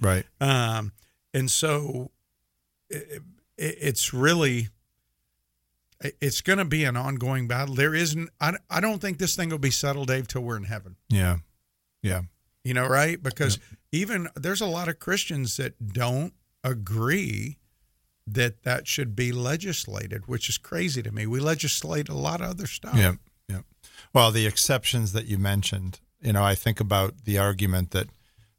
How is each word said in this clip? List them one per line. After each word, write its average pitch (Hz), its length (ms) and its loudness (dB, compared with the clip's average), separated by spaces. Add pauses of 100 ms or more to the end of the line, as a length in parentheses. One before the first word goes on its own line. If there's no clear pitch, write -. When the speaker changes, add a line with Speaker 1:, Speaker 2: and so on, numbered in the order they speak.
Speaker 1:
Right. 95 240 4 (160)
Speaker 2:
Um, 113 500 2 (420)
and 131 180 0
so 143 600 0 (800)
it, 147 320 -10 (360)
it, 160 220 -4
it's 143 340 -2
really, 131 560 4 (1300)
it, 143 160 -6
it's 139 220 -2
gonna 190 240 2
be 156 180 2
an 123 140 0
ongoing 131 500 -2
battle. 131 280 -2
There 147 200 4
isn't, 165 340 0 (120)
I, 160 140 2 (140)
I - 120 0
don't 214 180 0
think 190 180 -2
this 180 180 0
thing 170 140 -2
will 160 100 -2
be 135 120 4
settled, 139 360 0
Dave, 131 200 0
till 127 140 -6
we're 120 160 -4
in 98 60 -8
heaven. 95 320 -8 (140)
Speaker 1:
Yeah, 92 280 4 (640)
yeah. 92 200 0 (440)
Speaker 2:
You 127 80 -2
know, 127 140 2
right? 151 340 2
Because 123 360 0
Speaker 1:
Yeah. - 200 -20 (240)
Speaker 2:
even 196 340 -2
there's 185 260 -4
a 214 60 2
lot 170 220 -2
of 165 100 -6
Christians 143 580 -2
that 120 360 -6
don't 127 400 0 (300)
agree 113 960 -2 (680)
that 117 360 0
that 127 240 -2
should 120 280 -4
be 120 160 0
legislated, 120 960 -4
which 120 220 -4
is - 80 -2
crazy 165 460 -4
to 107 80 -6
me. 107 160 -4
We 123 120 -2
legislate 151 680 -2
a 151 40 -8
lot 147 280 -2
of 180 100 -4
other 185 160 -6
stuff. - 280 -4
Speaker 1:
Yeah, 95 180 6 (360)
yeah. 92 120 -6 (520)
Well, 117 180 8
the 110 140 4
exceptions 113 680 0
that 113 120 -2
you 104 140 -2
mentioned, 98 600 -2 (220)
you 120 120 0
know, 101 100 4
I 101 100 6
think 107 260 0
about 98 460 0
the 101 140 2
argument 95 520 2
that, - 160 -2 (520)